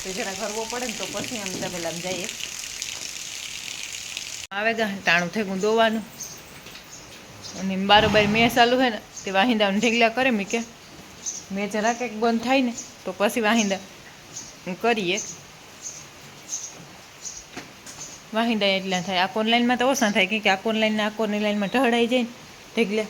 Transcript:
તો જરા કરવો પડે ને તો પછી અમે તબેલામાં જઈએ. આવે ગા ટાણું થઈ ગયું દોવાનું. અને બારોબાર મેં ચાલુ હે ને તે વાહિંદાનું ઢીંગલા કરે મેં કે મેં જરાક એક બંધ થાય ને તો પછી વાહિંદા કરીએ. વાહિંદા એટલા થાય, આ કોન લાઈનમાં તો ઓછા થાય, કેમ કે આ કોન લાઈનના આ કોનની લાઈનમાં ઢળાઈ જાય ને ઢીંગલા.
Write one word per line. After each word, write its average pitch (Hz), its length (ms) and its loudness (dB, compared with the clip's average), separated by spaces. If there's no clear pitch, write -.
તો 190 80 -8
જરા 226 200 -4
કરવો 214 380 -6
પડે 247 160 -4
ને 214 60 -4
તો 190 200 -6
પછી 220 260 -6
અમે 190 160 -6
તબેલામાં 175 460 -4
જઈએ. 185 280 -4
આવે 214 240 0
ગા 214 140 0
ટાણું 175 240 4
થઈ 220 140 -2
ગયું 190 180 -2
દોવાનું. 220 420 4
અને 190 160 -2
બારોબાર 208 500 6
મેં 226 280 4
ચાલુ 247 260 6
હે 254 100 4
ને 208 100 -6
તે 202 60 -4
વાહિંદાનું 202 500 4
ઢીંગલા 233 280 4
કરે 254 220 2
મેં 202 160 0
કે 233 160 -2
મેં 196 180 -4
જરાક 226 320 0
એક 226 100 -6
બંધ 226 300 2
થાય 269 180 4
ને 240 140 0
તો 185 140 -6
પછી 233 220 2
વાહિંદા 208 380 2
કરીએ. 214 380 2
વાહિંદા 220 320 2
એટલા 190 340 2
થાય, 180 180 -2
આ 185 80 4
કોન 220 200 0
લાઈનમાં 240 300 4
તો 247 120 4
ઓછા 247 220 4
થાય, 196 160 4
કેમ 214 140 -2
કે 208 100 4
આ 190 60 6
કોન 220 200 0
લાઈનના 214 300 2
આ - 40 0
કોનની 208 280 0
લાઈનમાં 208 300 0
ઢળાઈ 240 380 4
જાય 247 160 2
ને 233 60 -2
ઢીંગલા. 214 340 2